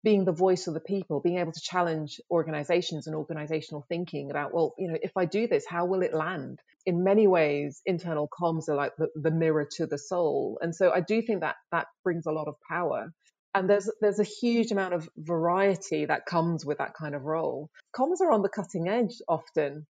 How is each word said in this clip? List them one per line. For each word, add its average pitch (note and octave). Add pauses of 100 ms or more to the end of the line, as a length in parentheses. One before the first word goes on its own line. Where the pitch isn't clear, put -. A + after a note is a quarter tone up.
being G#3
the F3+
voice F3+
of E3
the D#3
people, F#3
being F3
able E3
to E3
challenge E3 (100)
organizations D#3+
and D#3
organizational D3+
thinking E3
about, C#3+
"Well, E3
you F#3
know, D#3+
if F#3
I F#3
do G#3
this, D#3+
how F3
will F#3
it -
land?" D#3 (240)
In F3
many G3+
ways, D3
internal E3
comms E3
are D3
like C#3+
the, D#3
the D#3
mirror D#3
to E3
the -
soul. C#3+
And E3+
so F3+
I F3+
do G#3+
think G#3+
that D#3 (140)
that E3+ (160)
brings E3
a D#3+
lot D#3
of D3 (140)
power. D#3+ (400)
And F#3
there's, G3+
there's G#3
a G#3+
huge A#3
amount F#3+
of E3
variety E3+
that D3
comes E3
with D3
that -
kind D3
of C3+
role. D3+ (260)
Comms D#4+
are E4+
on G#3+
the F#3+
cutting F3
edge G#3+ (120)
often. D3+